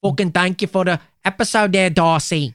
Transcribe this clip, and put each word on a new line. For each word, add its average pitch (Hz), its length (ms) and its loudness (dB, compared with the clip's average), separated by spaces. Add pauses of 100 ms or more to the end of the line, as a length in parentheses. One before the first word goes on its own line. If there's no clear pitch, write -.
Fucking 185 300 0
thank 180 300 0
you 196 60 -2
for 185 160 -2
the 175 160 0 (240)
episode 208 480 0
there, 185 180 2
Darcy. 160 640 -2